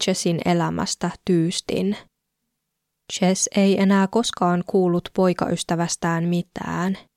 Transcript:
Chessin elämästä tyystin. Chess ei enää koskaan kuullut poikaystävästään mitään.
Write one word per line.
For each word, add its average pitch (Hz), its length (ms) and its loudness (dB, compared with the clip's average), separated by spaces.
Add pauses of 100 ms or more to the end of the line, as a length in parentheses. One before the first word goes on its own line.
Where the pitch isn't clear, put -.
Chessin 180 420 0
elämästä 170 680 0 (140)
tyystin. 185 720 0 (1160)
Chess 190 420 0
ei 196 260 4
enää 196 260 4
koskaan 180 600 0
kuullut 175 480 0
poikaystävästään 170 1080 0
mitään. 175 760 -4 (200)